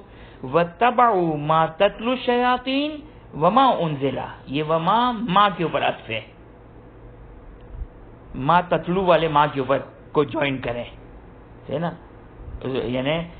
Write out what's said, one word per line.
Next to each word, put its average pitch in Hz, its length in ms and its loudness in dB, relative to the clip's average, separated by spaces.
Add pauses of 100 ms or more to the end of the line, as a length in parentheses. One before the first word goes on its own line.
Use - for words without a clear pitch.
(460)
"वत्तबउ 175 920 2
मा 156 300 2
ततलु 202 480 0
शयातीन 254 880 -2 (320)
वमा 202 340 4
उनजिला", 135 640 -2 (180)
ये 139 120 -2
"वमा" 170 500 2
मा 202 380 4
के 175 140 -4
ऊपर 139 180 0
अत्फ 123 280 -4
है, 110 280 -10 (2000)
मा 147 260 2
ततलु 175 400 0
वाले 165 280 4
मा 147 180 4
के 139 120 -4
ऊपर 131 180 0 (360)
को 147 120 2
ज्वाइन 139 340 -2
करें, 120 320 -6 (800)
है 139 100 -4
ना? 170 180 -6 (680)
यानी 131 600 -4 (120)